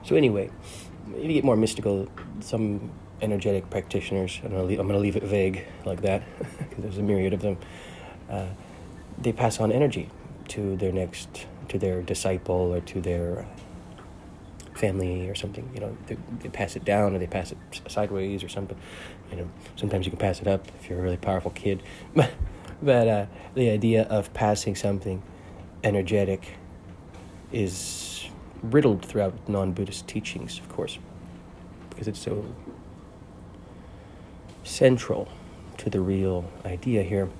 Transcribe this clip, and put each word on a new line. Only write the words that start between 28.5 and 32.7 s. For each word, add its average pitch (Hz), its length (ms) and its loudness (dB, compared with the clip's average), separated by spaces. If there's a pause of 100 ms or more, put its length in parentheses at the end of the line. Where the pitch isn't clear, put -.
riddled 117 440 6
throughout 98 280 2 (140)
non-Buddhist 95 600 0
teachings, - 520 -6
of - 100 -16
course, - 300 -4 (880)
because - 180 -6
it's 107 120 -4
so 104 240 -2 (2250)